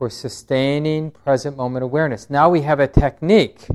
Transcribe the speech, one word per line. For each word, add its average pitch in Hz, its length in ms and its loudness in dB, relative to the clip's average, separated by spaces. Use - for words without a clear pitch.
We're 123 100 -4
sustaining 147 1040 -4
present 139 440 -2
moment 127 280 -6
awareness. 131 440 -2
Now 147 220 4
we 170 120 2
have 147 180 2
a 135 80 4
technique 156 880 0